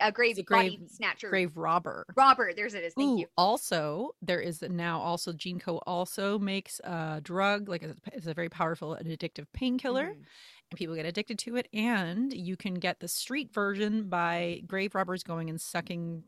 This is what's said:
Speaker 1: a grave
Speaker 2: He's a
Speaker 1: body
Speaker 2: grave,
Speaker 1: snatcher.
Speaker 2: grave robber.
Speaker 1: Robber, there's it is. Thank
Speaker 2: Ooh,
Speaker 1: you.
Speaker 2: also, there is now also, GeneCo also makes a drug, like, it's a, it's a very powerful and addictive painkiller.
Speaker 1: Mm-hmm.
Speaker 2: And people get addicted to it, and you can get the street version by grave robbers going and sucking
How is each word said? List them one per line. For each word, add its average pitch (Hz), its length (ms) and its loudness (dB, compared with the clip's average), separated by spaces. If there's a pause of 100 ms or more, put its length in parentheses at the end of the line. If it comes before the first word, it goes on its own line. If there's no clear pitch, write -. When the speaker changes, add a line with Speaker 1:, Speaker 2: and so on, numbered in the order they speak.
Speaker 1:
a 214 100 6
grave 233 260 2
Speaker 2:
He's 185 60 -2
a - 0 -
Speaker 1:
body 185 340 4
Speaker 2:
grave, 170 100 -14
Speaker 1:
snatcher. 202 420 -4
Speaker 2:
grave 180 280 2
robber. 165 480 0 (100)
Speaker 1:
Robber, 254 380 8
there's 208 220 -2
it 175 80 -4
is. 165 120 -4
Thank 269 200 4
Speaker 2:
Ooh, - 20 4
Speaker 1:
you. 170 100 0 (100)
Speaker 2:
also, 180 760 4 (100)
there 175 180 0
is 165 220 -4
now 170 400 -2
also, 170 320 -2
GeneCo 175 540 -4
also 196 500 0
makes 196 460 -2
a 160 400 -4
drug, 202 440 2
like, 175 140 -4
it's 156 240 -10
a, 226 100 -10
it's 165 120 -10
a 156 80 -2
very 170 140 -2
powerful 165 440 -2
and 165 140 -8
addictive 160 440 -6
painkiller. 254 540 0
Speaker 1:
Mm-hmm. 147 180 -8 (480)
Speaker 2:
And 165 60 -12
people 165 180 -4
get 156 100 -4
addicted 208 340 -4
to 233 180 -4
it, 254 160 -2
and 214 600 0
you 180 240 -4
can 185 180 -4
get 180 240 -2
the 170 80 -8
street 262 460 -4
version 208 560 0
by 170 580 0
grave 190 280 -2
robbers 185 280 0
going 165 260 -4
and 160 120 -6
sucking 170 680 -4